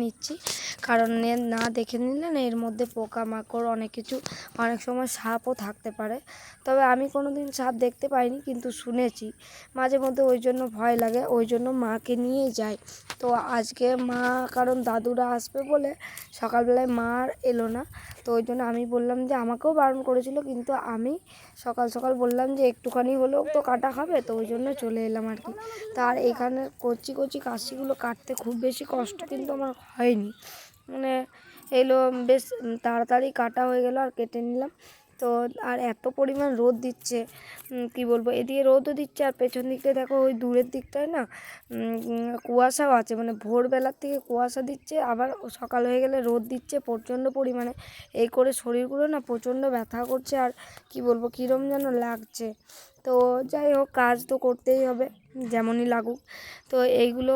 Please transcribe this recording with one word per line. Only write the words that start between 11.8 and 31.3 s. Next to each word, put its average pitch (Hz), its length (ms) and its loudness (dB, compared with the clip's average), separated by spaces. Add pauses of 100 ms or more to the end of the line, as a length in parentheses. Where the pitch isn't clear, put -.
মাকে 226 300 -4 (100)
নিয়েই 262 260 0 (100)
যাই। 214 160 -4 (440)
তো 254 60 -4 (300)
আজকে 233 300 -2 (220)
মা, 247 120 -2 (360)
কারণ 254 200 2 (120)
দাদুরা 240 380 0 (100)
আসবে 240 240 -6 (120)
বলে 285 180 2 (500)
সকালবেলায় 240 580 2
মা 233 100 0 (120)
আর 262 80 -2 (220)
এলো 233 160 0 (100)
না, 247 60 -4 (420)
তো - 120 -4
ওই 233 120 4
জন্য 247 120 -2 (100)
আমি 233 120 -2 (120)
বললাম 240 240 2 (100)
যে, 277 60 2 (100)
আমাকেও 240 360 2
বারণ 269 280 4
করেছিল, 254 280 2 (140)
কিন্তু 240 220 -4 (220)
আমি 233 180 -2 (520)
সকাল 240 300 0
সকাল 254 180 0 (100)
বললাম 247 260 2 (100)
যে 277 40 4 (100)
একটুখানি 247 480 0
হলেও 269 220 4 (120)
তো 294 140 6
কাটা 247 300 2
হবে, 320 280 0
তো 226 140 -4
ওই 226 120 -2
জন্য 240 140 -2 (160)
চলে 226 260 -2
এলাম 220 240 -2
আর 214 120 -8
কি। - 80 -10 (440)
তার 254 180 2 (160)
এখানে 247 300 -2 (240)
কচি 240 340 -4
কচি 277 200 -4 (100)
কাশিগুলো 262 440 -6 (120)
কাটতে 233 280 -6 (100)
খুব 233 120 -6 (100)
বেশি 254 200 -2 (100)
কষ্ট 262 240 -4 (120)
কিন্তু 277 260 -6
আমার 269 160 -4 (220)
হয়নি, 233 360 2 (600)
মানে 262 220 -4 (680)